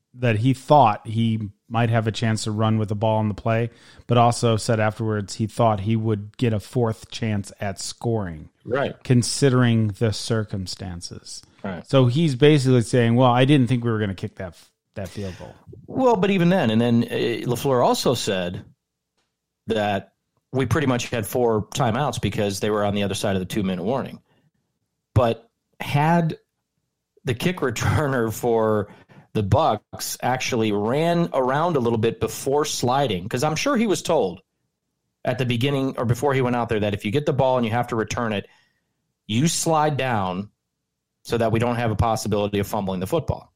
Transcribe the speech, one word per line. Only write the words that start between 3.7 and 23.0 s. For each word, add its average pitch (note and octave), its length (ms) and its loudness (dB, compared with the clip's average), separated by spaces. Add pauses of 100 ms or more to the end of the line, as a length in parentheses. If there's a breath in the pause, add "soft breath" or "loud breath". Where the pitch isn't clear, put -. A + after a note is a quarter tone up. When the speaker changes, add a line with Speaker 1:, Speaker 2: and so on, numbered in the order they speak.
Speaker 1:
but A#2 100 2
also A#2+ 420 4
said A2 220 0
afterwards G#2+ 560 -2
he A2 120 -2
thought A2 320 2
he G#2+ 160 0
would G#2+ 420 -2
get A#2 160 0
a G#2 60 -2
fourth - 500 -4
chance G#2+ 500 -4
at G2+ 220 -6
scoring. F#2 680 -6 (140)
Speaker 2:
Right. B2 400 -4
Speaker 1:
Considering B2 840 2
the G#2 260 -2
circumstances. F#2+ 1300 -8 (220)
Speaker 2:
Right. F2+ 240 -10
Speaker 1:
So C3+ 180 6
he's C#3 300 2
basically C3 460 6
saying, A#2 340 2
"Well, B2 160 6
I B2+ 140 4
didn't C3+ 220 6
think A#2+ 160 0
we A#2+ 60 -2
were A2 80 0
gonna G#2 160 -2
kick G2 220 -12
that, F#2 200 -12 (380)
that G2 160 -10
field G2 300 -10
goal." - 160 -18 (320)
Speaker 2:
Well, B3 280 2
but G3+ 140 2
even F3 200 4
then, F3 200 4
and A2 100 4
then, A#2 260 4
uh, A#2+ 440 -4
LaFleur B2 340 2
also F#3+ 300 2
said F#2 500 -4 (1040)
that G#2 480 -2 (380)
we B2+ 160 0
pretty D3+ 180 0
much B2 240 0
had A#2 160 -4
four A#2 440 0
timeouts B2 520 -2
because G2+ 380 -2
they G#2+ 100 -2
were G#2 160 0
on G2+ 80 -2
the G2+ 80 -2